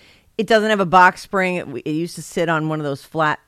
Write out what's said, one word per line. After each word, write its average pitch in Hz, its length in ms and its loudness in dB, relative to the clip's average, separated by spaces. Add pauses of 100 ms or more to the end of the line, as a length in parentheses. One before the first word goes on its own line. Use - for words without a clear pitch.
(380)
it 208 100 -2
doesn't 220 220 4
have 208 100 0
a 196 60 0
box 180 360 4
spring. 185 360 -4
It, - 100 -8 (180)
it 156 60 -6
used 165 240 -6
to 170 60 -14
sit 170 280 -4
on 156 200 0
one 156 100 -4
of 151 60 -6
those 139 180 -8
flat 156 440 -2